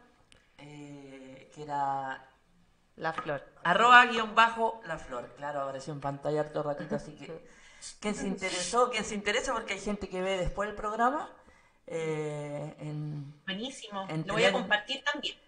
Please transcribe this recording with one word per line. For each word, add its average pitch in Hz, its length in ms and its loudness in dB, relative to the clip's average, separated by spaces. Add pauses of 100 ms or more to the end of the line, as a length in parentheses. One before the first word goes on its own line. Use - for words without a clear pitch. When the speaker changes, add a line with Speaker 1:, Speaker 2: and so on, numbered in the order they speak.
(600)
Speaker 1:
eh, 139 920 -16
que 151 100 -12
era 139 640 -2 (680)
Speaker 2:
La 160 180 -4
Flor. 143 300 -4 (200)
Speaker 1:
arroba 240 420 10
guion 226 300 0
bajo 226 500 4
la 165 140 -4
flor. 123 380 -10
Claro, 143 240 -4
apareció 135 320 -6
en 143 60 -6
pantalla 143 420 -2
harto 151 220 -2
ratito, 147 320 -2
así - 200 -6
que 165 280 -12 (280)
Speaker 2:
<laughs> - 280 -16
Speaker 1:
quien 208 160 -2
se 202 120 -4
interesó, 185 640 2
quien 220 120 0
se 220 120 -4
interesa, 208 380 0
porque 226 200 -4
hay 196 60 -6
gente 202 300 -4
que 185 120 -4
ve 190 160 0
después 196 320 0
el 208 60 -8
programa, 233 560 0 (560)
eh, 151 920 -4
en, 151 540 -6 (120)
Speaker 3:
Buenísimo. 202 640 -6
Speaker 1:
en 160 180 -2
Speaker 3:
Lo 196 60 -2
voy 220 100 4
a - 40 8
Speaker 1:
tener, 196 140 4
Speaker 3:
compartir 208 420 0
también. 285 320 -4 (120)